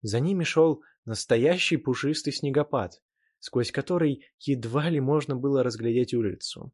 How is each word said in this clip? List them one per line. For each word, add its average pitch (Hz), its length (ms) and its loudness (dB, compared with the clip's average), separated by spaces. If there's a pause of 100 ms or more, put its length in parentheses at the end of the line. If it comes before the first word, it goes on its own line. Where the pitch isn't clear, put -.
За 113 180 -2
ними 175 240 0
шёл 160 380 4 (220)
настоящий 131 720 2
пушистый 139 560 -2
снегопад, 135 720 -2 (360)
сквозь - 340 -2
который 151 520 0 (140)
едва 135 520 -2
ли 151 100 2
можно 139 340 0
было 135 280 2
разглядеть 117 520 0
улицу. - 600 -4